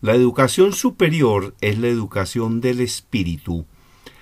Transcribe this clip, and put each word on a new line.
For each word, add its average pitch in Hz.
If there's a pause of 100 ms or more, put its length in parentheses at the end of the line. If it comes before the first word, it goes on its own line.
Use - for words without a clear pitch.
La 107
educación 131
superior 139
es 107
la 120
educación 113
del 123
espíritu. 87 (560)